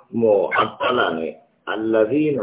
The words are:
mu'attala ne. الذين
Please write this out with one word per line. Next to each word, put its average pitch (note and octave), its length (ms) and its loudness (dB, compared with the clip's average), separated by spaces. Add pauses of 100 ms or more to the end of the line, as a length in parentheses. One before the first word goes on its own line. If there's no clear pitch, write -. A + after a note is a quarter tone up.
(120)
mu'attala G#2+ 1040 0
ne. D#2+ 240 -8 (280)
الذين A2 760 0